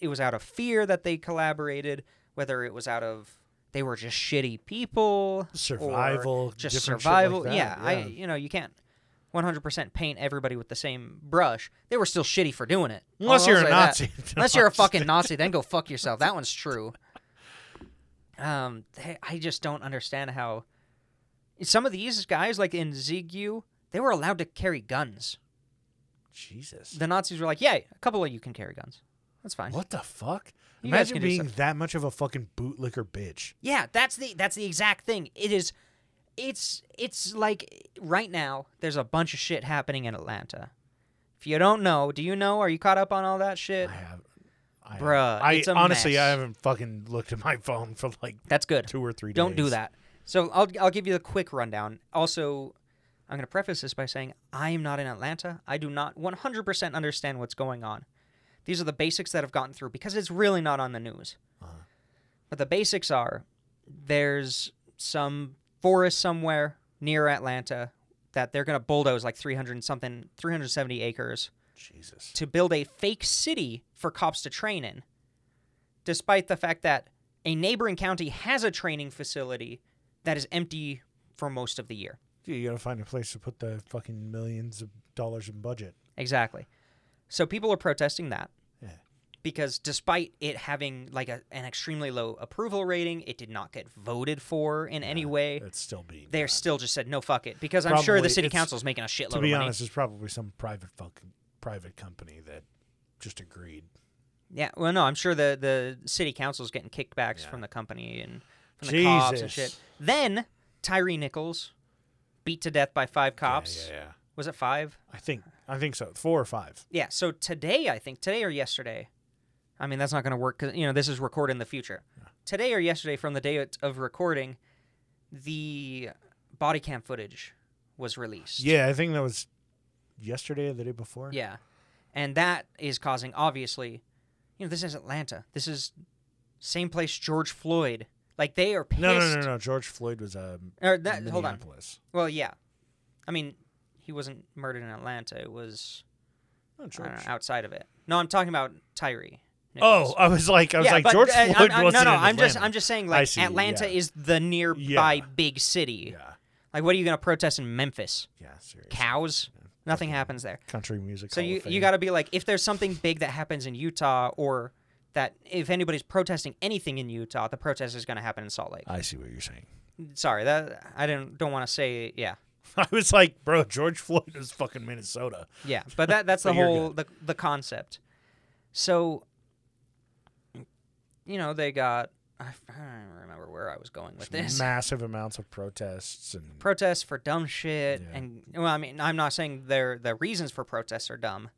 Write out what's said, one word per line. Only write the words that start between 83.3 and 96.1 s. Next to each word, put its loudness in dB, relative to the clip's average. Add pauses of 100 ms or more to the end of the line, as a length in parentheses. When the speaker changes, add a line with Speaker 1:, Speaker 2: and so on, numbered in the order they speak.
Speaker 2:
to -14
put -14
the -8
fucking -12
millions -8
of -14 (260)
dollars -8
in -16
budget. -10 (200)
Speaker 1:
Exactly. -2 (600)
So 0
people 0
are 4
protesting -2
that. -8 (320)
Speaker 2:
Yeah. -16 (520)
Speaker 1:
Because -4
despite 0
it -4
having, -8
like, -6
a, -8 (100)
an -12
extremely -6
low -4
approval -4
rating, -2
it -12
did -16
not -10
get -14
voted -6
for -2
in -6
any -4
Speaker 2:
Yeah, -4
Speaker 1:
way. 0
Speaker 2:
it's -12
still -10
being -20